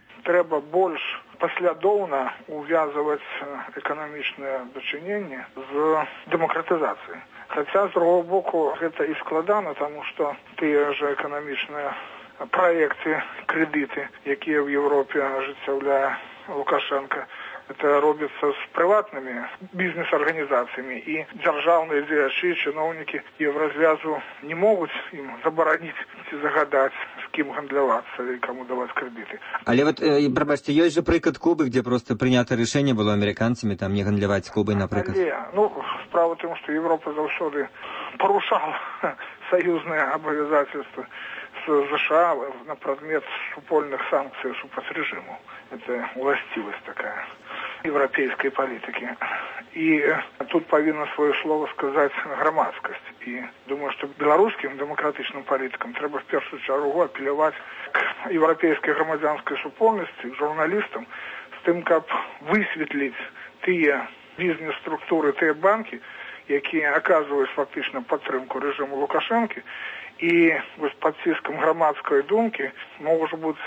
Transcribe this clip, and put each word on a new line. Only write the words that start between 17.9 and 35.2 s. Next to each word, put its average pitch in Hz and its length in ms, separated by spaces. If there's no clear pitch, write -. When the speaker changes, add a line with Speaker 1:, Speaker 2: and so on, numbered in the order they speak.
Speaker 1:
робіцца 147 520
з - 80
прыватнымі 151 680
бізнес-арганізацыямі, 147 1300
і 156 140
дзяржаўныя 160 640
дзеячы, 151 560
чыноўнікі 156 600
Еўразвязу 151 800
не 151 120
могуць 180 380
ім 135 160
забараніць 156 520
ці 147 160
загадаць, 143 520
з - 120
кім 139 200
гандлявацца 135 800
і - 100
каму 127 240
даваць 123 240
крэдыты. 117 480
Speaker 2:
Але 123 200
вот, - 200
э, 143 160
і, 143 160
прабачце, 147 400
ёсць 160 220
жа 165 40
прыклад 165 380
Кубы, 156 320
дзе 127 100
проста 123 340
прынята 127 440
рашэнне 139 320
было 107 240
амерыканцамі 104 640
там 98 160
не 101 80
гандляваць 101 400
з - 80
Кубай, 104 240
напрыклад. 104 400
Speaker 1:
Але, 170 160